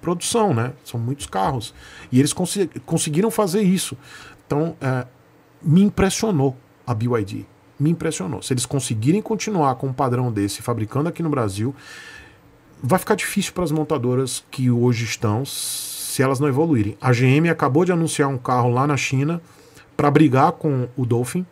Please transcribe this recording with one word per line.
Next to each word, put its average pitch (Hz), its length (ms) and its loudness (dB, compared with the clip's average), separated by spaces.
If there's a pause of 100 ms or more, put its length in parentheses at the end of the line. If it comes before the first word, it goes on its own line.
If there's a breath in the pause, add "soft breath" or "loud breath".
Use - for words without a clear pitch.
produção, 180 500 0
né? 123 200 0 (120)
São - 140 -8
muitos 123 280 -6
carros. 165 460 -4 (380 loud breath)
E 123 80 4
eles 143 140 4
consi-, 180 360 -2 (160)
conseguiram 165 460 0
fazer 208 320 0
isso. 180 340 0 (480 loud breath)
Então, 160 360 -2
é, 131 260 -2 (560)
me 165 180 6
impressionou 190 760 2 (280)
a 120 80 -4
B 113 140 -2
Y 117 180 0
D. 104 200 -10 (340)
Me 147 120 2
impressionou. 165 520 -4
Se - 100 -4
eles 123 140 -2
conseguirem 135 540 0
continuar 185 560 0
com 135 120 -6
um 131 40 -4
padrão 127 380 0
desse, 101 320 -2
fabricando 120 460 -2
aqui 170 140 -6
no 165 80 -2
Brasil, 113 440 -2 (1080 loud breath)
vai 175 160 2
ficar - 160 0
difícil - 380 -4
para 180 120 -2
as 147 80 -2
montadoras 131 800 -2
que 127 180 0
hoje 120 340 2
estão, 107 400 -2
se - 760 -6
elas 135 160 2
não 147 80 0
evoluírem. 131 540 2
A 127 120 2
G 120 140 2
M 147 220 4
acabou 156 360 2
de 180 60 0
anunciar 165 380 0
um 135 100 -4
carro 123 320 2
lá 127 160 2
na 147 100 2
China 143 440 0 (560 loud breath)
pra 143 140 2
brigar 143 420 6
com 135 440 -2
o 127 100 -2
Dolphin. 123 460 -2